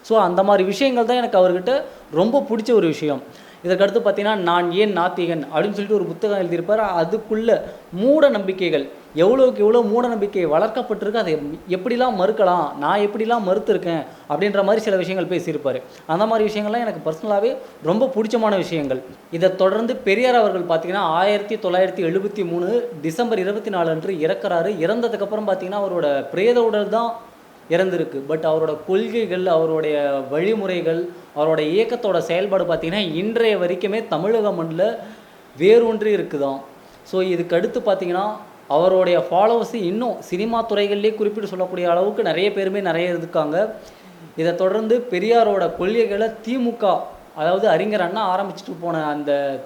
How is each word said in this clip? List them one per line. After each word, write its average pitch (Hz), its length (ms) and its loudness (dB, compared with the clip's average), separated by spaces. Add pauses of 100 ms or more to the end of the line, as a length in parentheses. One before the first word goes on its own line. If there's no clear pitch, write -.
So, 220 180 2
அந்த 180 240 4
மாதிரி 196 200 4
விஷயங்கள் 233 420 2
தான் 247 120 0
எனக்கு 220 200 0
அவர்கிட்ட 185 440 4 (300)
ரொம்ப 226 380 2
பிடிச்ச 220 240 0
ஒரு 180 140 4
விஷயம். 147 360 -2 (400)
இதற்கடுத்து 196 360 2
பார்த்தீங்கன்னா, 202 360 0
"நான் 175 360 0
ஏன் 202 260 2
நாத்திகன்?" 170 480 -2
அப்படின்னு 175 260 0
சொல்லிட்டு 202 220 -2
ஒரு 190 100 2
புத்தகம் 196 360 -2
எழுதியிருப்பாரு. 175 440 0 (160)
அதுக்குள்ள 214 640 0 (300)
மூட 277 380 4
நம்பிக்கைகள், 185 600 0 (260)
எவ்வளவுக்கு 220 440 4
எவ்வளோ 220 220 6
மூட 233 260 0
நம்பிக்கை 202 400 -2
வளர்க்கப்பட்டிருக்கு, 208 680 0
அதை 180 200 0
எப்-, 147 240 -8 (100)
எப்படிலாம் 233 500 0
மறுக்கலாம், 180 560 2
நான் 156 240 0
எப்படிலாம் 220 500 0
மறுத்திருக்கேன் 175 540 0 (260)
அப்படின்ற 196 340 0
மாதிரி 214 180 2
சில 208 140 -2
விஷயங்கள் 180 420 -2
பேசியிருப்பாரு. 139 440 -4 (240)
அந்த 180 200 0
மாதிரி 220 260 0
விஷயங்கள்லாம் 214 360 -4
எனக்கு 165 240 -6
பர்சனலாவே 208 460 -2 (260)
ரொம்ப 214 320 2
பிடிச்சமான 220 400 0
விஷயங்கள். 147 460 -2 (300)
இதை 185 240 2
தொடர்ந்து 214 400 2
பெரியார் 240 400 2
அவர்கள் 180 420 2
பார்த்தீங்கன்னா, 180 300 -2 (100)
ஆயிரத்தி 208 380 0
தொள்ளாயிரத்தி 185 540 0
எழுபத்தி 190 400 -2
மூணு 190 400 -2 (120)
டிசம்பர் 208 380 -2
இருபத்தி 208 300 -4
நாலு 170 200 0
அன்று 160 240 -2
இறக்குறாரு. 175 680 -2
இறந்ததுக்கப்புறம் 208 680 -2
பார்த்தீங்கன்னா, 190 360 -2
அவரோட 147 460 -2
பிரேத 233 340 2
உடல் 208 260 0
தான் 226 260 0 (540)
இறந்திருக்கு. 165 600 0
But - 20 -2
அவரோட 160 460 0 (100)
கொள்கைகள், 196 580 0
அவருடைய 156 840 0
வழிமுறைகள், 175 800 -2 (260)
அவரோட 156 240 2
இயக்கத்தோட 202 580 0
செயல்பாடு 180 460 0
பார்த்தீங்கன்னா, 165 500 -2
இன்றைய 214 440 0
வரைக்குமே 190 500 -2
தமிழக 208 440 0
மண்ணில் 175 460 -2 (600)
வேரூன்றி 214 580 4
இருக்குதாம். 139 440 -4 (440)
So, 185 180 -2
இதுக்கு 170 340 0
அடுத்து 214 240 0
பார்த்தீங்கன்னா, 196 520 -2 (360)
அவருடைய 175 640 4
ஃபாலோவர்ஸ் 220 420 2
இன்னும் 220 460 -2
சினிமா 220 500 -4
துறைகள்லேயே 208 460 0
குறிப்பிட்டு 208 340 -2
சொல்லக்கூடிய 180 400 -2
அளவுக்கு 202 340 2
நிறைய 180 300 0
பேருமே 196 280 -2
நிறைய 175 280 0
இருக்காங்க. 165 640 -2 (600)
இதை 170 200 0
தொடர்ந்து 220 560 0
பெரியாரோட 202 640 2
கொள்கைகளை 214 540 0 (120)
தி 247 160 -4
மு 233 200 -2
க, 180 240 2 (340)
அதாவது 185 340 2
அறிஞர் 196 320 2
அண்ணா 190 380 -2
ஆரம்பிச்சுட்டு 190 420 -8
போன 160 240 -2
அந்த 143 600 -2